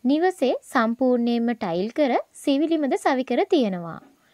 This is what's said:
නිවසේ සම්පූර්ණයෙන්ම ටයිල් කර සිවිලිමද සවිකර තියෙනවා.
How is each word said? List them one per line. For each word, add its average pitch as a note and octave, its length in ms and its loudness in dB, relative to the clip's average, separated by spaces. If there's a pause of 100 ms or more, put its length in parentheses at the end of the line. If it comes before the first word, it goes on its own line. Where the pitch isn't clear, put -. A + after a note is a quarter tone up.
නිවසේ D4+ 480 2 (100)
සම්පූර්ණයෙන්ම A#3 880 0
ටයිල් G3+ 400 -4
කර C4+ 220 0 (200)
සිවිලිමද D4+ 640 0
සවිකර C4 480 0
තියෙනවා. F#3 560 -2 (340)